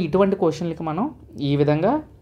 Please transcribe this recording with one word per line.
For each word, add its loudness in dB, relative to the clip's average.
ఇటువంటి 2
క్వశ్చన్లకి -2
మనం -2
ఈ 2
విధంగా 2